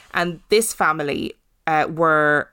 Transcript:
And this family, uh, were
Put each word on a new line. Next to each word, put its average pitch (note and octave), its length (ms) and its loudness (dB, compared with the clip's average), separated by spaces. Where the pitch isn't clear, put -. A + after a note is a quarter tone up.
And F3 280 -4
this A3 240 2
family, D#3 600 -2
uh, D#3 220 2
were D3+ 640 0